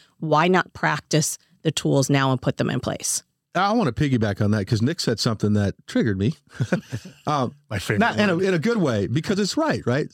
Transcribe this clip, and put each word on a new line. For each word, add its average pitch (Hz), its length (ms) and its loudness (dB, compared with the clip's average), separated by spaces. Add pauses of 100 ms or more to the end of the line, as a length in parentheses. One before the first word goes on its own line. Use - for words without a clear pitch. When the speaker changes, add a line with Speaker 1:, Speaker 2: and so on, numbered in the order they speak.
(200)
Speaker 1:
Why 156 280 2
not 185 240 2
practice - 680 -2 (260)
the 160 80 0
tools 143 380 0
now 135 220 4
and 131 100 0
put - 140 -2
them - 140 -2
in 123 100 -2
place? - 440 -6 (300)
Speaker 2:
I 196 200 0
wanna 214 180 0
piggyback 113 480 0
on 104 120 2
that 107 140 0
'cause 104 160 0
Nick 143 200 -2
said 117 180 -2
something 107 340 0
that 101 220 0 (100)
triggered 127 320 0
me. 107 180 0 (240)
<laughs> - 680 -6
Um, 139 280 -2 (140)
Speaker 3:
My 107 100 -4
favorite 104 200 -2
Speaker 2:
not 220 180 2
in 208 120 4
a, 175 80 2
Speaker 3:
word. 190 80 0
Speaker 2:
in 190 80 2
a 175 60 2
good 233 180 0
way, 117 300 2
because 156 300 -2
it's 202 200 -2
right, 294 280 0
right? 131 280 0